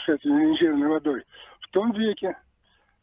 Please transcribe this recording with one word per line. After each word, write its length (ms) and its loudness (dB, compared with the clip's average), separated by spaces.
с 60 -2
этой 220 -2
ионизированной 580 2
водой 340 -2
в 80 -20
том 240 0
веке, 420 -2